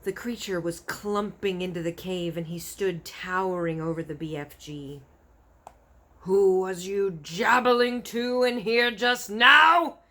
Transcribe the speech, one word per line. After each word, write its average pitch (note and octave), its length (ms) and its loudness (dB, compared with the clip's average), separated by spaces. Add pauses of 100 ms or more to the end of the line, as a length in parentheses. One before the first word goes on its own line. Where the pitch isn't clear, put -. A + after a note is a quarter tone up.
The G3 80 -6
creature G3+ 480 -6
was E3+ 200 -6
clumping G#3 800 -4
into F3+ 200 -6
the E3 80 -2
cave, E3+ 460 -6
and E3+ 100 -6
he E3+ 120 -8
stood F3 480 -6
towering F3+ 720 -4
over D#3+ 220 -4
the D#3+ 120 -8
B D#3 220 -8
F D3 220 -10
G. C#3+ 420 -14 (1200)
Who F#3+ 400 4
was F#3 260 -4
you G3 360 -2
jabbling A#3+ 800 2
to B3 400 -2
in B3 160 2
here A#3 320 2
just A#3+ 400 -2
now? D4 680 6 (100)